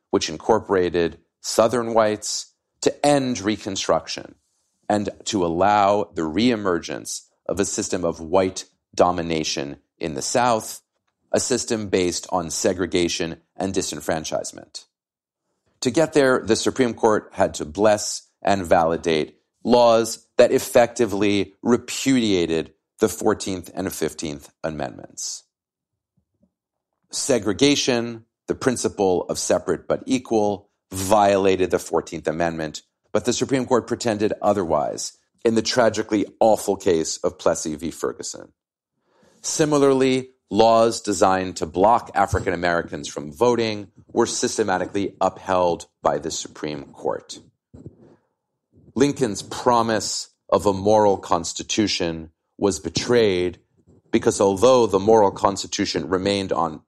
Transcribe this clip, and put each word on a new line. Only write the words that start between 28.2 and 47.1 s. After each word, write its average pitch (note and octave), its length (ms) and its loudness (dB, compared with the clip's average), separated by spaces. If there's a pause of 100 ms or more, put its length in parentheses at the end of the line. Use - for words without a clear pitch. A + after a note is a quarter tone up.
the F2 80 -4
principle F#2+ 760 0
of D#2+ 100 -6
separate - 480 -2
but D2+ 200 -2
equal, A2 640 -2 (200)
violated F#2+ 800 2
the F2+ 80 0
fourteenth E2 480 -4
Amendment, D#2+ 560 -4 (300)
but G#2 120 -2
the B2 80 0
Supreme B2+ 340 0
Court A2+ 200 2
pretended G#2+ 540 -2
otherwise D#2+ 760 -2 (280)
in A2+ 100 4
the A2+ 80 2
tragically G#2+ 640 2 (140)
awful G#2 360 2
case E2 420 0
of - 200 -4
Plessy E2 360 -2
v. D2+ 160 -8
Ferguson. - 640 -10 (880)
Similarly, C3+ 880 2 (200)
laws A2+ 500 4
designed F#2 560 0
to F2 100 -6
block G2 480 2
African F#2+ 380 0
Americans E2+ 560 -2
from D2 240 -12
voting A2 580 -2 (160)
were A2+ 200 0
systematically G2+ 920 -2
upheld F#2 640 0 (140)
by D2 180 0
the D2+ 120 -6
Supreme D2 540 -10
Court. - 560 -10 (1500)